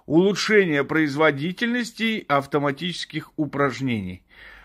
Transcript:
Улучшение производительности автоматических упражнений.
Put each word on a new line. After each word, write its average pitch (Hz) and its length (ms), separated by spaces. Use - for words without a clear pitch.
Улучшение 185 760
производительности 160 1400
автоматических 143 1080
упражнений. 127 880